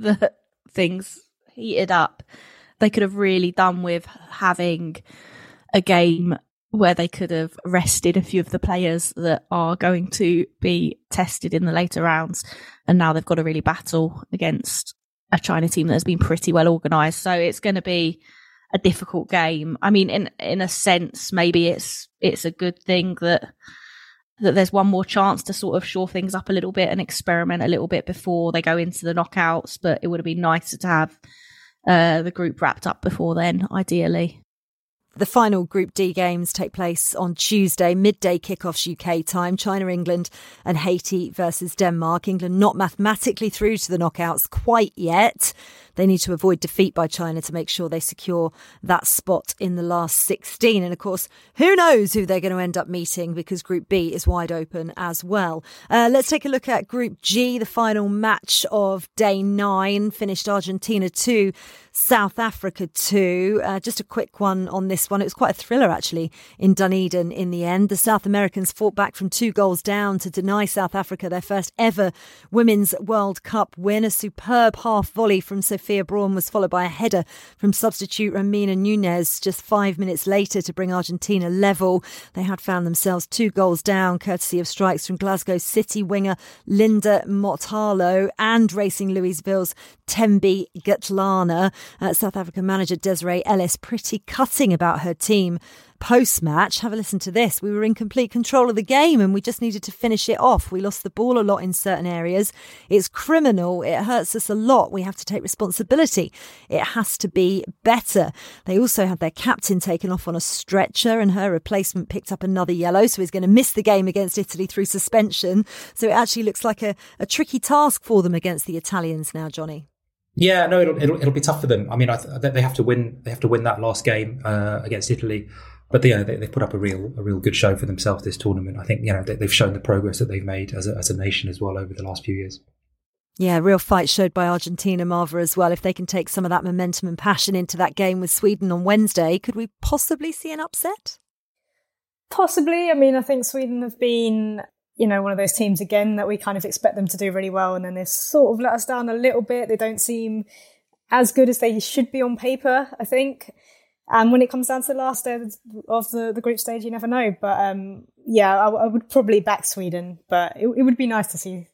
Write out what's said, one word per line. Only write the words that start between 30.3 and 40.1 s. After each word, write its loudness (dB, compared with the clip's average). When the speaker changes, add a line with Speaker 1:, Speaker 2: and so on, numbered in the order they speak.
Speaker 1:
nicer -2
to -6
have, 0
uh, 4
the -4
group -4
wrapped 0
up -6
before -2
then, 0
ideally. -2
Speaker 2:
The 0
final 2
Group -2
D 0
games -2
take -6
place -4
on -2
Tuesday, 2
midday 2
kickoffs -6
U -6
K -2
time, -2
China, -2
England -2